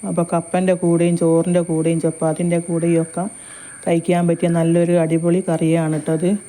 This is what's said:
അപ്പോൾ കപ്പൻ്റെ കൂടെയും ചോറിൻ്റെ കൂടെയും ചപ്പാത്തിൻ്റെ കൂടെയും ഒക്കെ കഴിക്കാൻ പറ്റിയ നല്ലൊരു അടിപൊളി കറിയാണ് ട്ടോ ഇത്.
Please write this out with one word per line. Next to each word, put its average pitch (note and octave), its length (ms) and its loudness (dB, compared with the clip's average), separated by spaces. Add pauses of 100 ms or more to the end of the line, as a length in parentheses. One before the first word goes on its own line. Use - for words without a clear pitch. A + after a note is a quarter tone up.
അപ്പോൾ E3+ 220 -2
കപ്പൻ്റെ F#3 500 -2
കൂടെയും E3+ 380 2
ചോറിൻ്റെ E3 500 2
കൂടെയും E3 340 0
ചപ്പാത്തിൻ്റെ E3 600 -2
കൂടെയും E3+ 380 0
ഒക്കെ E3+ 200 -6 (640)
കഴിക്കാൻ F3 420 0
പറ്റിയ E3+ 300 0
നല്ലൊരു E3+ 460 2
അടിപൊളി E3 440 0
കറിയാണ് D#3+ 560 0
ട്ടോ D#3+ 140 -2
ഇത്. F3 120 0 (200)